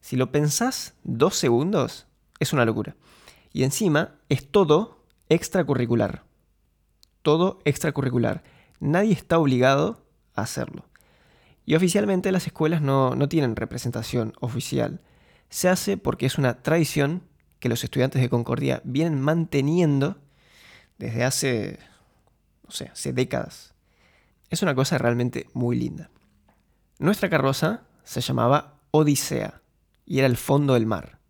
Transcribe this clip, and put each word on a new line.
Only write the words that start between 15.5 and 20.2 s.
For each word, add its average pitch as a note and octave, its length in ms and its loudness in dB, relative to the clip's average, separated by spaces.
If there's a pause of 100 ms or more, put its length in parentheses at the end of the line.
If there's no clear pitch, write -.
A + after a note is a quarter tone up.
hace F#3+ 260 0
porque - 300 -4
es C3+ 140 -2
una B2+ 240 0
tradición D3+ 580 0 (380)
que B2 100 -2
los A#2 140 -4
estudiantes B2+ 360 0
de B2+ 100 2
Concordia B2 540 -2
vienen C#3+ 380 -2
manteniendo D3+ 960 2 (800)